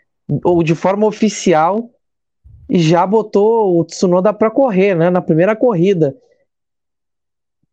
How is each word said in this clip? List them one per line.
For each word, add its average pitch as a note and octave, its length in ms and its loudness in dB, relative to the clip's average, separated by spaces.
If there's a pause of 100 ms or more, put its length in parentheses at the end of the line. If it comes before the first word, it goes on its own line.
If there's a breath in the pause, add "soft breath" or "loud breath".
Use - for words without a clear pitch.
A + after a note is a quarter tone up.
(440 soft breath)
ou F3 180 2
de D#3+ 140 0
forma G3+ 300 -2
oficial, G3+ 840 -2 (800)
e F#3 80 0
já E3+ 280 2
botou G3+ 720 0
o D#3+ 40 -2
Tsunoda F#3 480 0
pra A3 180 -2
correr, G3+ 440 0
né? E3+ 160 0
Na F3+ 100 0
primeira F3 360 0
corrida. F#3 600 0 (1600)